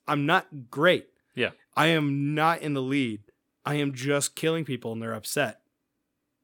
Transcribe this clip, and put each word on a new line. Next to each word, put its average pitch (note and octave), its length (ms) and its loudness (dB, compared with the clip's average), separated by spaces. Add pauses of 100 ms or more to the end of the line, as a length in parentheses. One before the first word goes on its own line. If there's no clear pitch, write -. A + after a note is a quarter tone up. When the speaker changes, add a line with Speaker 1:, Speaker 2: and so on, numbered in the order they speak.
Speaker 1:
I'm C#3+ 200 0
not D3+ 440 0
great. F3 380 4 (260)
Speaker 2:
Yeah. A#2+ 160 0 (260)
Speaker 1:
I D3+ 120 4
am D3 460 0
not D#3+ 280 2
in D3 120 -4
the C3+ 80 -2
lead. B2+ 400 -2 (420)
I D3 120 -2
am C#3+ 180 0
just C#3 420 -2
killing D#3+ 280 -2
people B2 280 -6
and A2+ 100 -8
they're A2+ 120 -6
upset. A2 480 -4 (800)